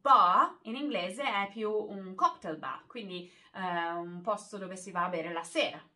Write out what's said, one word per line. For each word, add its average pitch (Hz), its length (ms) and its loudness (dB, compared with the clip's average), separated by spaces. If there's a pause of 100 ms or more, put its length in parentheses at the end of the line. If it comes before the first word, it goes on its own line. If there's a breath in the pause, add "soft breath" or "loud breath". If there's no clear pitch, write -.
bar 247 640 8
in 226 120 -8
inglese 233 480 -4
è 202 260 -2
più 214 220 -4
un 196 440 -4
cocktail 180 420 -2
bar, 135 280 -10
quindi, 185 460 -12 (220 loud breath)
eh, 170 400 -4
un 175 280 -6
posto 208 360 -4
dove 190 180 -10
si 190 160 -14
va 175 140 0
a 180 40 -2
bere 170 220 -4
la 165 120 -6
sera, - 380 -2 (140)